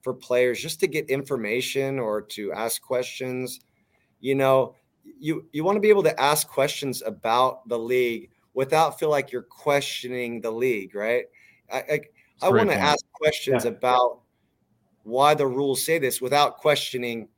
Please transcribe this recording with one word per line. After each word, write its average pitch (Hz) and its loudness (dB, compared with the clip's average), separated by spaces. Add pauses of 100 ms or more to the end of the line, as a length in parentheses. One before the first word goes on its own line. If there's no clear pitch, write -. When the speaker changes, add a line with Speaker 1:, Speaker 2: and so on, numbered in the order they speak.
Speaker 1:
for 131 -6
players 123 0
just 160 -8
to 190 2
get 143 -4
information 135 -2
or 107 -2
to 101 -10
ask 110 -4
questions. 127 -6 (600)
You 135 0
know, 135 4 (440)
you, 156 -6
you 147 -4
wanna 202 2
be 208 2
able 202 6
to 147 2
ask 151 2
questions 139 -2
about 117 0
the 117 -4
league 120 -2 (240)
without 143 2
feel 160 0
like 143 0
you're 123 -6
questioning 123 -4
the 113 -4
league, 110 -2
right? 110 -2 (460)
I, 120 -4
I, 151 -4 (440)
I 175 4
Speaker 2:
Great 214 6
Speaker 1:
wanna 202 2
Speaker 2:
point. 113 0
Speaker 1:
ask 147 2
questions 135 0
Speaker 3:
Yeah. 117 0
Speaker 1:
about 123 2 (840)
why 131 4
the 143 2
rules 131 -2
say 160 2
this 127 -2
without 135 2
questioning 123 -2